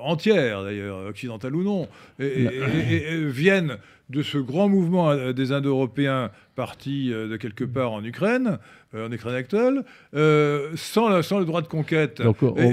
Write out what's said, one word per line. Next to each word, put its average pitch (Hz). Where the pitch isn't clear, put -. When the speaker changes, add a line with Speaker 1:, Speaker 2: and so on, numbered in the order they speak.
Speaker 1:
entière, 147
d'ailleurs, 98
occidentale 113
ou 175
non, 196
et, 135
et, -
Speaker 2:
Non. 113
Speaker 1:
et, 127
et, 156
et 160
viennent 147
de 139
ce 143
grand 139
mouvement, 180
euh, 131
des 127
Indo-Européens 135
partis, 131
euh, 110
de 110
quelque 110
part 127
en 104
Ukraine, 202
euh, 113
en 117
Ukraine 120
actuelle, 233
euh, 151
sans 220
la, 185
sans 190
le 190
droit 165
de 151
conquête. 156
Speaker 2:
Donc, 117
on 127
Speaker 1:
Et, -